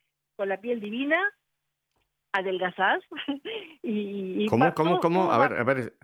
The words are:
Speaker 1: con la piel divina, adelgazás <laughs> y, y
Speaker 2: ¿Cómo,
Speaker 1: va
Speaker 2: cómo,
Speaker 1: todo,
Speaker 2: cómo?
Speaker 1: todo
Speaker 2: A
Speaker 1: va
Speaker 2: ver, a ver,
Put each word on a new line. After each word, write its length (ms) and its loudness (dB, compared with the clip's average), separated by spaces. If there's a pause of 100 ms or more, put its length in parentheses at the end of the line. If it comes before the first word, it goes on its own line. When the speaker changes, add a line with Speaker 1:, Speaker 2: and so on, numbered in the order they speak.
(360)
Speaker 1:
con 100 -2
la 100 -2
piel 220 -4
divina, 420 0 (1120)
adelgazás 760 0
<laughs> 720 -10
y, 600 -2
y 40 2
Speaker 2:
¿Cómo, 180 4
Speaker 1:
va 80 2
Speaker 2:
cómo, 200 2
Speaker 1:
todo, 80 2
Speaker 2:
cómo? 220 2
Speaker 1:
todo 100 2
Speaker 2:
A 40 4
Speaker 1:
va 120 6
Speaker 2:
ver, 100 -2
a 40 0
ver, 400 -2